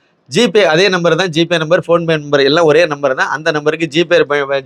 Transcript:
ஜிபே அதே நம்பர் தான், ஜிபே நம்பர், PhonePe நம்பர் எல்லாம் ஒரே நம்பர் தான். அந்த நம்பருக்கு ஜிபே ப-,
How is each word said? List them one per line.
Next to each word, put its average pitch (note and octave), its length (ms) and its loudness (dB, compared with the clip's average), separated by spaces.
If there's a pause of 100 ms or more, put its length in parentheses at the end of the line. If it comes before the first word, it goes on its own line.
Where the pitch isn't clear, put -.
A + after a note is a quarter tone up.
(300)
ஜிபே F#3 320 2
அதே E3+ 260 2
நம்பர் E3+ 260 0
தான், F#3 140 -2
ஜிபே E3 300 -2
நம்பர், D#3+ 300 0
PhonePe E3 320 0
நம்பர் D3 200 0
எல்லாம் C#3+ 240 2
ஒரே D#3 220 4
நம்பர் C#3+ 280 -2
தான். F3+ 140 -4
அந்த D#3 220 -4
நம்பருக்கு D3+ 420 -2
ஜிபே E3 280 2
ப-, C#3 460 -2